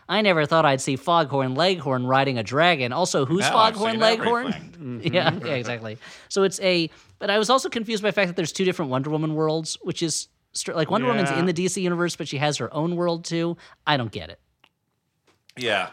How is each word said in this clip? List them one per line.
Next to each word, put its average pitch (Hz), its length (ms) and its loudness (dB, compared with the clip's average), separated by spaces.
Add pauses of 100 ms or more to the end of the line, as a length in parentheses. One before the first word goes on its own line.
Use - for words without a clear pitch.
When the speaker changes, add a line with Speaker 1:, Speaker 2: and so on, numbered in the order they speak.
Speaker 1:
"I 202 140 0
never 165 240 4
thought 160 180 4
I'd 135 160 4
see 135 160 -2
Foghorn 139 580 0
Leghorn 135 520 0
riding 135 320 2
a 110 40 -2
dragon. 135 480 2
Also, 156 360 0
who's 170 140 0
Speaker 2:
Now 185 180 4
I've 220 160 6
Speaker 1:
Foghorn 220 180 -2
Speaker 2:
seen 220 80 -4
Speaker 1:
Leghorn?" 233 460 2
Speaker 2:
everything. - 240 -8 (320)
Speaker 3:
Mm-hmm. 156 120 -2
Speaker 1:
<laughs> - 0 -
Yeah, 165 300 2
yeah, 160 100 -4
exactly. 113 440 -6 (320)
So 196 140 2
it's 190 160 0
a, 175 280 2 (300)
but 202 100 -4
I 202 100 2
was 214 120 2
also 262 180 4
confused 220 340 -4
by 214 60 0
the 196 60 0
fact 196 140 2
that 175 80 -8
there's 170 160 -2
two 196 120 -2
different 170 260 0
Wonder 135 200 -2
Woman 156 240 -2
worlds, 156 480 -2
which 170 200 -6
is - 260 -4 (240)
str-, - 200 -6
like, 160 180 -2
Wonder 226 180 0
Woman's 214 220 2
Speaker 3:
Yeah. 135 100 0
Speaker 1:
in 175 40 2
the 185 80 2
D 180 160 -2
C 185 140 -2
universe, 175 340 -2
but 147 100 -8
she 139 120 -6
has 147 180 0
her 117 160 -6
own 170 240 -2
world 170 300 -2
too. 170 320 -2 (280)
I 147 120 2
don't 113 140 -4
get 85 180 -10
it. 85 100 -20 (1160)
Speaker 2:
Yeah. 104 340 -2